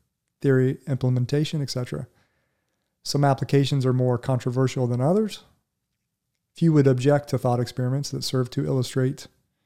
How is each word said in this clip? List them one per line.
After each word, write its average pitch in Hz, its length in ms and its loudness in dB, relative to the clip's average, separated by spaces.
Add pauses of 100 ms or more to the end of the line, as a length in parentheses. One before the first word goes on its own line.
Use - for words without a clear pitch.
(420)
theory 131 360 2 (120)
implementation, 131 720 0
et 135 80 -6
cetera. - 360 -8 (960)
Some 143 220 0
applications 139 600 2
are 127 80 2
more 127 240 2
controversial 127 720 -2
than 120 120 -2
others. 190 460 0 (1080)
Few 165 220 2
would 143 120 6
object 139 440 2
to 131 80 -2
thought 123 240 0
experiments 127 500 -4
that 135 140 -6
serve 127 240 -2
to 143 160 -4
illustrate 131 600 -2 (380)